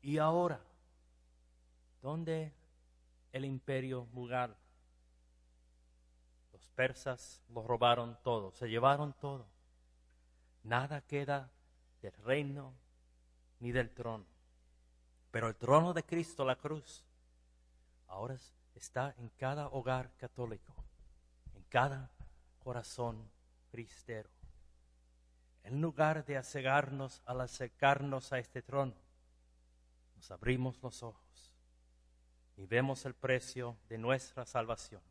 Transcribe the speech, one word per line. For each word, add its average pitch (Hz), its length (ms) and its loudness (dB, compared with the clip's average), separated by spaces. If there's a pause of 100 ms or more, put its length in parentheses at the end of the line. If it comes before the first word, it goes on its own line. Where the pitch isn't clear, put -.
Y 143 180 2
ahora, 160 420 4 (1400)
¿dónde 160 500 -2 (800)
el 135 140 -4
imperio 131 680 -2
Mughal? 123 420 -2 (2000)
Los - 160 -20
persas - 800 -4
lo 117 180 -8
robaron 120 560 4
todo, 107 300 -2
se 120 160 -6
llevaron 135 460 4
todo. 139 320 -8 (1160)
Nada 135 380 0
queda 139 500 -2 (520)
del 101 100 -10
reino 139 600 -2 (880)
ni 120 120 -4
del 117 220 2
trono. 113 320 -6 (1040)
Pero 113 180 0
el 113 80 -4
trono 160 380 6
de 160 100 -2
Cristo, 165 400 -2
la 131 120 4
cruz, - 460 -8 (1080)
ahora 107 260 -6
es-, - 200 -16 (200)
está 131 420 -4
en 120 140 -12
cada 143 380 -4
hogar 127 500 -2
católico, 117 560 -8 (800)
en 101 100 -18
cada 135 460 2 (480)
corazón 117 720 -6 (400)
cristero. 113 580 -12 (1300)
En 127 180 -4
lugar 156 460 2
de 143 100 -2
acegarnos 135 880 0
al 127 160 -4
acercarnos 135 920 2
a 131 40 2
este 123 220 -6
trono, 131 340 0 (1200)
nos - 160 -20
abrimos 123 520 0
los 123 200 -8
ojos - 500 -16 (1040)
y 98 100 -14
vemos 127 380 2
el 127 100 -6
precio 123 600 -2 (120)
de 113 100 -8
nuestra 123 480 0
salvación. 113 640 -4